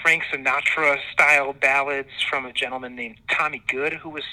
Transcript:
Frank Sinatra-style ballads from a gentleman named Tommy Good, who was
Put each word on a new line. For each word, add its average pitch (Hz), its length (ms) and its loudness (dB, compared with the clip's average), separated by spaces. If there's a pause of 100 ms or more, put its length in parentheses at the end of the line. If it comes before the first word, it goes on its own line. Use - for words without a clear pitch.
Frank 165 300 2
Sinatra-style 143 1200 2
ballads 139 560 0 (200)
from 135 160 -2
a 123 60 -12
gentleman 127 440 -6
named 117 200 -10 (160)
Tommy 151 360 -2
Good, 139 260 -2
who 160 160 -10
was 151 240 -10